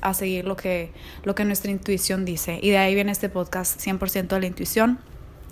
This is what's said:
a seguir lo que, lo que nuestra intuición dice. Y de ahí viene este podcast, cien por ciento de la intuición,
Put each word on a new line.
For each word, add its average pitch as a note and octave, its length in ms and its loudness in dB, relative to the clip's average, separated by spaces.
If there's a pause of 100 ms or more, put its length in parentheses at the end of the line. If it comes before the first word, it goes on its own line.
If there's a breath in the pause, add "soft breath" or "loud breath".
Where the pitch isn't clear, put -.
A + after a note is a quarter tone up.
a F#3+ 120 0
seguir F#3 320 -2
lo G3 100 -2
que, F3 360 -4 (320 loud breath)
lo G3 100 0
que G#3 120 0
nuestra G3+ 260 2
intuición F#3+ 540 0
dice. E3+ 360 -2
Y G3+ 80 4
de G3+ 80 8
ahí F#3+ 180 6
viene G3+ 160 2
este G3 180 -2
podcast, F3+ 500 -2
cien F#3+ 180 -2
por F#3 120 -2
ciento F#3+ 260 0
de F#3+ 60 2
la F3+ 60 0
intuición, A3 520 2 (520)